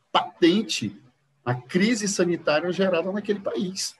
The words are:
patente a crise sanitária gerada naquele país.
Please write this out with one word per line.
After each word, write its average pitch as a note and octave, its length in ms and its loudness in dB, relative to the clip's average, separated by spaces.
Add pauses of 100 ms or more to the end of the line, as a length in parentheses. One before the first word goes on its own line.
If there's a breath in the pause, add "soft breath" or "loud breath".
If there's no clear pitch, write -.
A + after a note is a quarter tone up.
(100)
patente F3+ 840 0 (480)
a B2 100 -2
crise G#3 520 0
sanitária F3 640 0
gerada F3+ 400 0
naquele G3+ 300 -4
país. - 600 -6